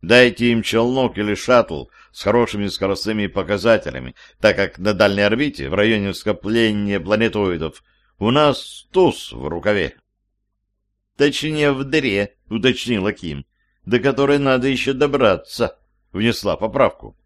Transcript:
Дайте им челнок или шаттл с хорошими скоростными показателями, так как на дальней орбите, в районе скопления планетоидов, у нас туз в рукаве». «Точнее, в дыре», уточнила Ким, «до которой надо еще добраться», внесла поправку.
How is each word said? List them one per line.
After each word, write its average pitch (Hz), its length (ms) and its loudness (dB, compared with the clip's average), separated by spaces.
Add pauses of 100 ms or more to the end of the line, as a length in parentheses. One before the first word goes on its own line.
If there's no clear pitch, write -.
Дайте 120 480 4
им 113 100 0
челнок 120 540 0
или 104 180 -2
шаттл 95 520 0 (260)
с - 100 -18
хорошими 107 440 0
скоростными 98 600 -4
показателями, 87 880 -2 (240)
так 104 180 2
как 98 220 -4
на 98 140 -2
дальней 101 300 2
орбите, 107 480 -2
в 82 40 -4
районе 104 380 0
скопления 104 880 -2
планетоидов, 101 840 0 (360)
у 104 120 0
нас 143 640 0
туз 175 400 0
в 67 160 -10
рукаве». 92 480 -2 (1200)
«Точнее, 147 560 0
в 135 120 -4
дыре», 131 520 0 (140)
уточнила 113 640 0
Ким, 73 320 -10 (400)
«до 117 120 2
которой 139 400 2
надо 131 300 0
еще 135 240 -2
добраться», 131 840 0 (340)
внесла 104 460 -2
поправку. 107 680 -2